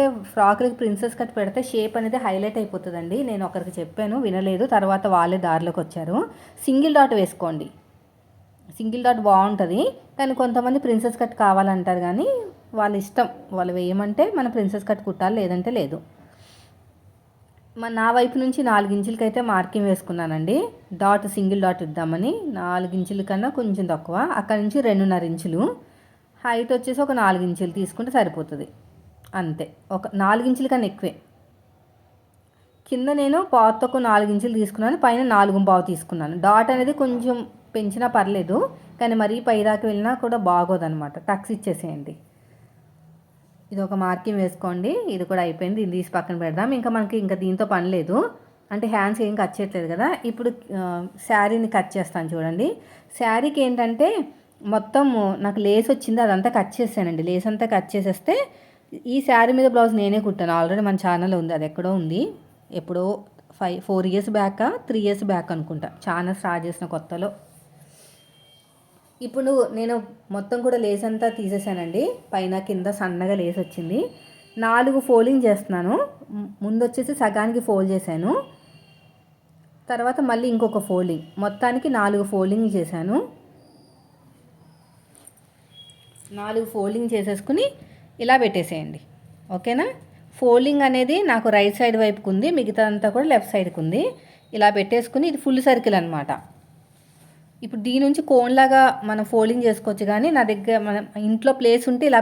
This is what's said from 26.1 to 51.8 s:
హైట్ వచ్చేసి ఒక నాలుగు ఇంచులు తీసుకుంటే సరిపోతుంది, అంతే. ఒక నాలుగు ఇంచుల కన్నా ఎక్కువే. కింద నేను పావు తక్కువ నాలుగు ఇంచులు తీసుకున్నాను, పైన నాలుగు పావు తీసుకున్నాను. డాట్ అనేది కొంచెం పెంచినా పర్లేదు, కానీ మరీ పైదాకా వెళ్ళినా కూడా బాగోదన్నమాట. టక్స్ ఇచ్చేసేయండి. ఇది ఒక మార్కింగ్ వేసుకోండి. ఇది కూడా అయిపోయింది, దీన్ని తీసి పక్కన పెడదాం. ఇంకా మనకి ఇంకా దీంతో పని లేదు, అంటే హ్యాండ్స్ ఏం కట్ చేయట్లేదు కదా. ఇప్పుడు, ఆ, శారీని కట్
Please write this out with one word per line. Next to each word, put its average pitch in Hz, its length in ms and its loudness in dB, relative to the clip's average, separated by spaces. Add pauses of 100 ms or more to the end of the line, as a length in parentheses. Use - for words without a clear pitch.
హైట్ 240 320 -2
వచ్చేసి 254 300 -4
ఒక 277 160 -2
నాలుగు 185 260 4
ఇంచులు 175 320 -4
తీసుకుంటే 233 380 -6
సరిపోతుంది, 160 500 -2 (720)
అంతే. 160 260 -6 (320)
ఒక 190 160 -8 (100)
నాలుగు 226 280 2
ఇంచుల 262 220 -2
కన్నా 226 180 0
ఎక్కువే. - 220 -6 (1700)
కింద 254 200 -2 (140)
నేను 285 180 2 (160)
పావు 220 180 6 (100)
తక్కువ 254 260 0
నాలుగు 208 260 4
ఇంచులు 226 260 -2
తీసుకున్నాను, 214 440 -2
పైన 240 160 2 (140)
నాలుగు 196 360 4
పావు 180 200 4
తీసుకున్నాను. 160 440 -6 (100)
డాట్ 220 300 6
అనేది 254 180 0 (100)
కొంచెం 247 340 -2 (380)
పెంచినా 220 400 -2
పర్లేదు, 196 420 0 (400)
కానీ 233 220 0
మరీ 214 160 0 (100)
పైదాకా 214 420 2
వెళ్ళినా 208 220 0 (120)
కూడా 240 140 0 (120)
బాగోదన్నమాట. 165 640 0 (140)
టక్స్ 202 260 -4
ఇచ్చేసేయండి. 160 580 -8 (1600)
ఇది 196 140 -4
ఒక 196 160 -6
మార్కింగ్ 185 400 -2
వేసుకోండి. 180 480 -4 (240)
ఇది 180 160 -6
కూడా 185 160 0
అయిపోయింది, 180 340 -4
దీన్ని 180 180 -2
తీసి 175 180 -6
పక్కన 175 260 -4
పెడదాం. 165 340 -2
ఇంకా 233 200 -4
మనకి 214 260 -2
ఇంకా 190 220 -2
దీంతో 185 280 -2
పని 180 220 0
లేదు, 170 220 -2 (560)
అంటే 214 200 -4
హ్యాండ్స్ 214 340 0
ఏం 208 140 -2
కట్ 190 160 -2
చేయట్లేదు 190 360 -4
కదా. 202 160 0 (220)
ఇప్పుడు, 233 200 -4 (300)
ఆ, - 20 -4 (460)
శారీని 220 480 2
కట్ 185 200 2